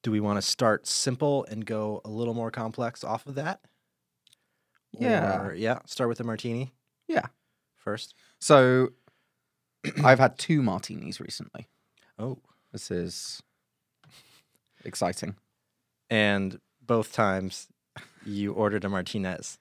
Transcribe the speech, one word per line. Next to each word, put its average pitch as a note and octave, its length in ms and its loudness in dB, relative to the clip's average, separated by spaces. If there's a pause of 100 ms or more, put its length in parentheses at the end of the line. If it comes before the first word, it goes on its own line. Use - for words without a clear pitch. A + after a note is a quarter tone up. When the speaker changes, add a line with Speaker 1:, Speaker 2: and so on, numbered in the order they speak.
Speaker 1:
Do A#2 80 0
we G#2+ 80 2
wanna G#2 220 0
start - 460 2
simple C#3 600 0
and A2 160 -8
go G#2+ 380 -4
a A2+ 60 -14
little A2+ 240 -4
more A2+ 180 -4
complex A#2 520 -6
off - 240 -6
of C3+ 80 -12
that? D#3 260 -6 (1400)
Speaker 2:
Yeah. E3 440 2
Speaker 1:
Or, G2 100 -6
yeah, A2 320 -2
start B2 240 -2
with A#2 80 -2
the A#2+ 60 -8
martini A#2 500 -6 (340)
Speaker 2:
Yeah. - 200 -2 (500)
Speaker 1:
first. - 360 -8 (260)
Speaker 2:
So, B2+ 500 8 (960)
<clears throat> - 200 -2
I've B2+ 160 8
had C3 180 4
two D3+ 240 2
martinis - 580 -4
recently. - 480 -14 (520)
Speaker 1:
Oh. C3 200 -6 (320)
Speaker 2:
This - 200 -12
is F2 500 -6 (1400)
exciting. - 520 -4 (720)
Speaker 1:
And G2+ 500 2 (220)
both A2+ 320 0
times F#2+ 540 0 (580)
you G2+ 280 -4
ordered G#2 320 2
a G2 40 0
Martinez. F#2 720 -4